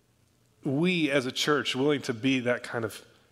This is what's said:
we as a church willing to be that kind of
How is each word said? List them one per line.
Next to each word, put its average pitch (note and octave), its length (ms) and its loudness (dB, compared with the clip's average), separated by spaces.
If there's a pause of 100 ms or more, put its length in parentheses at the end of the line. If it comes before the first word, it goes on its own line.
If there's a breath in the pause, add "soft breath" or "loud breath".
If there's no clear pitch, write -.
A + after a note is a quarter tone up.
(640)
we D#3 440 2
as C3+ 160 2
a B2+ 60 -4
church C#3 460 0
willing C#3 240 2
to C3+ 120 -4
be C3 280 0
that A#2+ 200 0
kind A#2 220 -6
of - 180 -8 (300)